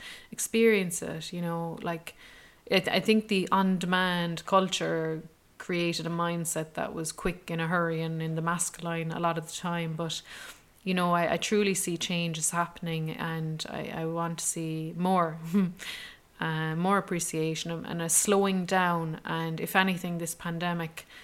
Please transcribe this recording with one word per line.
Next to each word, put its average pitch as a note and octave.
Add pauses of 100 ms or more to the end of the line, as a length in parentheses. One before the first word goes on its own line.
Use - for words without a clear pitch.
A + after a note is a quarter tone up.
(300)
experience G#3+
it, D#3+
you F3
know, E3+
like, E3 (540)
it, F#3+
I -
think A3
the F#3
on-demand F3+
culture E3 (340)
created E3+
a E3+
mindset E3+
that -
was D#3+
quick, -
in E3
a E3
hurry, E3
and D#3+
in D#3+
the D#3+
masculine E3
a D#3+
lot E3+
of D#3+
the -
time, E3+
but, D#3+ (600)
you F#3
know, F3+
I, E3+
I F3
truly G#3
see F3+
changes E3
happening, E3
and D#3+
I, -
I E3
want E3
to -
see D#3+
more, F3 (160)
<laughs> -
uh, D#3+
more F#3
appreciation E3
and, E3
and E3
a E3
slowing G3
down. E3+
And E3
if F3+
anything, F3+
this E3
pandemic E3+ (160)